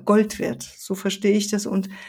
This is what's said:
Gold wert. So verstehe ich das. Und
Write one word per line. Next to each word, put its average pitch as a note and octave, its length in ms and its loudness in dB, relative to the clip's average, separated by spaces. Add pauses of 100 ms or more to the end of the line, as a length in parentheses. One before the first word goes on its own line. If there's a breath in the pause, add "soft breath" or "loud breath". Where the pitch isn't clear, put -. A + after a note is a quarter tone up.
Gold G#3 340 4
wert. - 260 -4
So - 320 -8
verstehe G3 420 0
ich G3+ 120 0
das. G3+ 160 -2
Und F#3+ 240 -2 (200 loud breath)